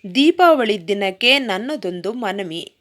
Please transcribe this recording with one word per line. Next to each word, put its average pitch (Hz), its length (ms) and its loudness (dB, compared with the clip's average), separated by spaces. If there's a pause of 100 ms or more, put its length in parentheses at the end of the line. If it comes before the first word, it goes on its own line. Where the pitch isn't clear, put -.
(160)
ದೀಪಾವಳಿ 277 720 4
ದಿನಕ್ಕೆ 202 520 0
ನನ್ನದೊಂದು 202 760 -6
ಮನವಿ. 190 680 -8